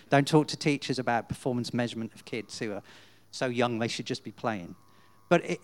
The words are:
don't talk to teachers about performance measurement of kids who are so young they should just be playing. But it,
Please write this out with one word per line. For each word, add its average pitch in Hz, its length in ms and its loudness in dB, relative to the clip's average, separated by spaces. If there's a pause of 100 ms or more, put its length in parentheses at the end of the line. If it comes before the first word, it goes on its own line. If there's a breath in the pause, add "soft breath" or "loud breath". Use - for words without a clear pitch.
don't 139 160 6
talk 151 220 6
to - 80 -6
teachers 143 420 0
about 117 300 0
performance 123 460 -4
measurement 113 400 -4
of - 100 -20
kids - 340 -8
who 110 140 -4
are 98 100 -8 (500 loud breath)
so 135 160 -2
young 120 300 2
they 113 120 0
should - 160 -6
just - 180 -6
be 110 80 -12
playing. 104 440 -6 (520 soft breath)
But 170 160 4
it, - 200 -6